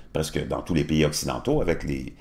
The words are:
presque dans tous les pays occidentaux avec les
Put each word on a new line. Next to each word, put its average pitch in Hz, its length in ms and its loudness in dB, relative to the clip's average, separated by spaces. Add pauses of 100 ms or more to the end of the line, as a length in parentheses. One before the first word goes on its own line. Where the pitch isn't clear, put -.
(120)
presque 76 340 -2
dans 65 160 -2
tous 90 120 -2
les 76 100 4
pays 78 200 4
occidentaux 71 560 0
avec 85 240 0
les 67 360 -4